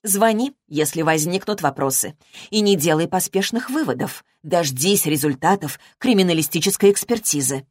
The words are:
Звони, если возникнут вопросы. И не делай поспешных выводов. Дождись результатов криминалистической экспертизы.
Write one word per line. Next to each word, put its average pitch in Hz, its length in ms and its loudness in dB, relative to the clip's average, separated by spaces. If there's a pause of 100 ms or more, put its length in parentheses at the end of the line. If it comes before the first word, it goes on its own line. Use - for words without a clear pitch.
Звони, 214 520 0 (140)
если 151 320 -2
возникнут 160 600 0
вопросы. - 540 -2 (360)
И 214 100 2
не 202 160 4
делай 160 300 2
поспешных 196 640 -2
выводов. 254 540 -4 (200)
Дождись 160 600 0
результатов 151 760 0 (180)
криминалистической 190 920 2
экспертизы. 143 800 -2